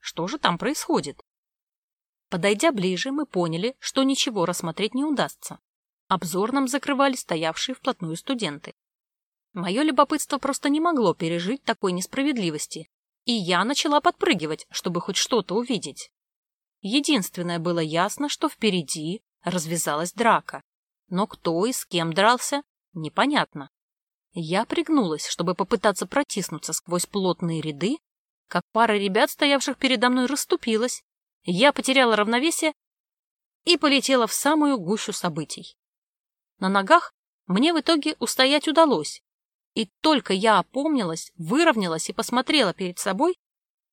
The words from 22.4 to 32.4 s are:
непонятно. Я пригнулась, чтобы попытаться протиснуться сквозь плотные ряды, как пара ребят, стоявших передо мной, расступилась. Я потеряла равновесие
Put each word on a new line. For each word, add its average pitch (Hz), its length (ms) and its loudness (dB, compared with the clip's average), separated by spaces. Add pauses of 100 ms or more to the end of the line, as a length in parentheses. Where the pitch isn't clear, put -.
непонятно. 165 800 -2 (680)
Я 175 280 0
пригнулась, 277 600 0
чтобы 175 280 -2
попытаться 202 520 0
протиснуться 185 640 -4
сквозь 175 340 -4
плотные 170 540 -2
ряды, 156 360 -4 (520)
как 180 220 -2
пара 226 220 4
ребят, 202 380 2
стоявших 285 480 0
передо 247 320 2
мной, 254 160 2
расступилась. 247 760 -2 (400)
Я 214 300 4
потеряла 254 440 2
равновесие 254 580 0 (920)